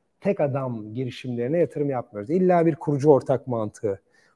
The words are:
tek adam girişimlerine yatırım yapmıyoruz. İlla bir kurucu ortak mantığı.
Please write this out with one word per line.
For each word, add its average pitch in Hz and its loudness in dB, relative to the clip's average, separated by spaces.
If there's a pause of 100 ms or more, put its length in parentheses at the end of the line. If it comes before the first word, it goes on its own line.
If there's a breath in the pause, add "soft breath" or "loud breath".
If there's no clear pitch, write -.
(200)
tek 196 -2
adam 123 -4
girişimlerine 127 -4
yatırım 147 0
yapmıyoruz. 113 -6
İlla 180 4
bir 165 4
kurucu 143 2
ortak 131 4
mantığı. 110 -4 (360)